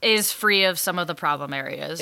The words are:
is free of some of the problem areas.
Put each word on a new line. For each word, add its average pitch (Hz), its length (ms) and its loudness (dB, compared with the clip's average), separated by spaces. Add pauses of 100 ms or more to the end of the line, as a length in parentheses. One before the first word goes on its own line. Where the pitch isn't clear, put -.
is 220 300 2
free 202 320 4
of 185 140 2
some 180 200 -2
of 175 80 -2
the 165 80 -4
problem 147 380 -2
areas. 143 500 -6